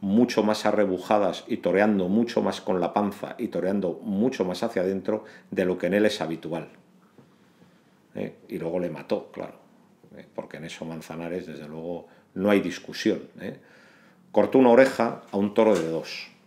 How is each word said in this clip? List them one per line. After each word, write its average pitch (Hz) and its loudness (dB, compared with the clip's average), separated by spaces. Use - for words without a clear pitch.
mucho 110 4
más 107 0
arrebujadas 101 2
y 113 -6
toreando 95 2
mucho 117 2
más 98 -2
con 92 -2
la 85 -2
panza 101 -4
y 113 -4
toreando 90 -2
mucho 110 0
más 90 -4
hacia 110 -2
adentro 95 -2
de - 0
lo 90 0
que 90 -2
en 92 0
él 104 4
es - 0
habitual. 80 -6
¿Eh? 50 -8
Y - -8
luego 82 -4
le 87 -4
mató, - -6
claro, - -12
¿eh? - -18
Porque - -12
en 76 -14
eso - -12
Manzanares, 82 -10
desde 76 -14
luego, 82 -10
no 98 2
hay 101 6
discusión, - -4
¿eh? 98 -12
Cortó 104 4
una 127 8
oreja 120 4
a 101 -4
un 101 0
toro 107 6
de 82 0
dos - -8